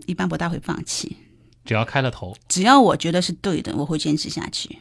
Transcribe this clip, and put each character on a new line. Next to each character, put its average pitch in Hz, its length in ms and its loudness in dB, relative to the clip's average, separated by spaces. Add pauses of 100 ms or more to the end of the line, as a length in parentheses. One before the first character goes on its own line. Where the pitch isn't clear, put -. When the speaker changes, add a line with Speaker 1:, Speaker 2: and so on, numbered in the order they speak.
Speaker 1:
一 180 80 -4
般 180 160 -2
不 160 80 -4
大 170 100 -4
会 170 120 -4
放 - 260 -6
弃。 - 320 -8 (480)
Speaker 2:
只 - 80 -2
要 110 100 2
开 151 200 0
了 - 80 0
头。 92 240 -12 (120)
Speaker 1:
只 180 140 0
要 262 180 8
我 202 160 6
觉 170 160 -2
得 180 80 2
是 180 120 -2
对 175 300 -2
的， - 140 -8
我 143 80 -2
会 156 140 -4
坚 151 180 0
持 - 140 -6
下 - 220 -8
去。 - 300 -8